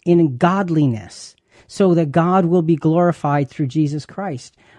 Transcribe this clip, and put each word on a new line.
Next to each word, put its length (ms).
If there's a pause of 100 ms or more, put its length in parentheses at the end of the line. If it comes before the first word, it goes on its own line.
in 320
godliness, 960 (320)
so 280
that 180
God 320
will 180
be 140
glorified 720
through 160
Jesus 400
Christ. 500 (220)